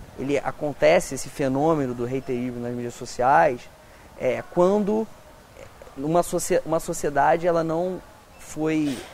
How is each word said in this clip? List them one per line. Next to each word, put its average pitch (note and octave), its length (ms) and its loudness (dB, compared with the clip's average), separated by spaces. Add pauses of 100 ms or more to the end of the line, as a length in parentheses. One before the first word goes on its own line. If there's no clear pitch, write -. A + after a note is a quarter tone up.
(180)
ele C#3 200 0
acontece, D3+ 760 2
esse B2+ 120 -8
fenômeno C#3 680 0
do A#2+ 120 -4
haterismo B2 540 -4
nas A#2+ 120 -6
mídias A#2+ 220 -6
sociais, C3 680 2 (580)
é, A#2+ 240 0 (120)
quando G#3 520 2 (920)
uma D#3 240 2
socie-, F3 420 0
uma D#3 160 0
sociedade, D#3+ 680 2
ela E3+ 180 2
não E3+ 360 -2 (380)
foi, D#3 580 -2 (180)